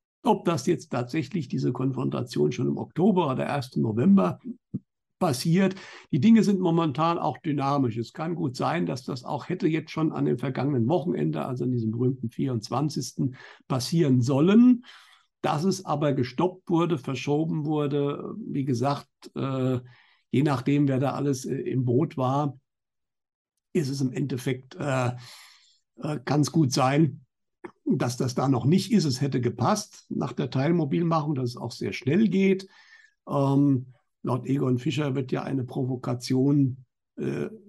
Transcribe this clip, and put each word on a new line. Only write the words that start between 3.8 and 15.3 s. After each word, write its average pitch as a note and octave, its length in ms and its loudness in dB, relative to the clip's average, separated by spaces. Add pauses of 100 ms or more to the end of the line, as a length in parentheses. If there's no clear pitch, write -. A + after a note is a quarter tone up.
November F3 560 4 (800)
passiert. F3+ 560 2 (380)
Die D#3 80 2
Dinge A3 220 8
sind F#3+ 180 2
momentan E3 580 2
auch D3+ 200 -4
dynamisch. C#3 580 0
Es A#2 160 -6
kann E3 220 -6
gut D3+ 220 -4
sein, D3+ 300 0
dass C#3+ 180 -6
das A#2+ 200 -8
auch - 240 -8
hätte F3+ 200 0
jetzt D#3 220 -2
schon D#3+ 220 0
an C#3+ 120 -2
dem D3 140 0
vergangenen C3 500 0
Wochenende, D3+ 560 0
also B2 200 -4
an B2+ 80 0
diesem A2+ 180 -2
berühmten A#2+ 400 -2
vierundzwanzigsten, C3+ 1040 -4 (300)
passieren C3+ 540 2
sollen. G3 640 6 (560)